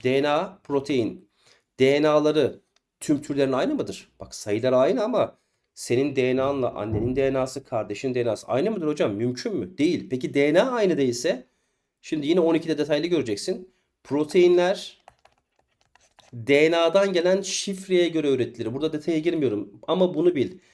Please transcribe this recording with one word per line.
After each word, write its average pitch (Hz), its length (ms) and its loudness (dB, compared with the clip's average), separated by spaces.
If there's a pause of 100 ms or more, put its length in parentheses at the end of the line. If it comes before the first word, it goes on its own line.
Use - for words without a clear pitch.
D 135 200 2
N 147 60 0
A, 170 340 -2
protein, 135 680 -4 (500)
D 147 220 4
N 156 80 4
A'ları 151 500 2 (400)
tüm 143 220 0
türlerin 139 300 -2
aynı 170 240 -2
mıdır? 101 340 -8 (100)
Bak - 160 -16
sayılar 107 380 -2
aynı 165 300 2
ama 208 340 -2 (360)
senin 131 420 -2
D 127 200 2
N 131 60 0
A'nla 135 320 -2
annenin 110 420 -4
D 135 180 0
N 135 60 0
A'sı, 131 240 -6
kardeşin 107 500 -6
D 123 120 0
N 117 60 0
A'sı - 160 -6
aynı 139 240 0
mıdır 180 160 -4
hocam? 147 260 -2
Mümkün 123 420 -4
mü? - 220 -8
Değil. 151 320 0
Peki 127 240 -6
D 143 200 2
N 180 80 4
A 262 100 0
aynı 202 260 0
değilse, 143 500 -2 (540)
şimdi 151 260 -6
yine 175 120 2
on 165 160 4
ikide 160 220 -2
detaylı 151 300 0
göreceksin. 151 640 -4 (300)
Proteinler 175 1000 2 (1300)
D 139 380 4
N 170 60 2
A'dan 185 360 2
gelen 180 280 2
şifreye 185 680 -2
göre 160 220 -2
üretilir. 117 440 -2
Burada 151 200 -4
detaya 156 260 -2
girmiyorum 135 680 -2
ama 180 260 2
bunu 170 220 2
bil. 104 220 -2 (160)